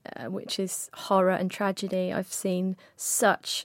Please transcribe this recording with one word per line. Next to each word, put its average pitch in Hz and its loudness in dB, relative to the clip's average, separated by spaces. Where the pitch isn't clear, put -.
uh, 120 -10
which - -6
is - -4
horror 190 4
and 185 0
tragedy, 185 -2
I've - -4
seen 185 0
such - 0